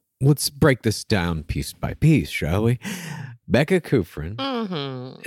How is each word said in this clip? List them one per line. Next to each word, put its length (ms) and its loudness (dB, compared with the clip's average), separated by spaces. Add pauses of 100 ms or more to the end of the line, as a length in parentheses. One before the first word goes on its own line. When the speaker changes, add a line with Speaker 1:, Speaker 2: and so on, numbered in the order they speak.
(200)
Speaker 1:
let's 300 2
break 320 2
this 220 0
down 400 0
piece 280 -6
by 220 -8
piece, 360 4
shall 340 0
we? 160 2 (680)
Becca 340 2
Kufrin 560 -2
Speaker 2:
Mm-hmm. 920 -6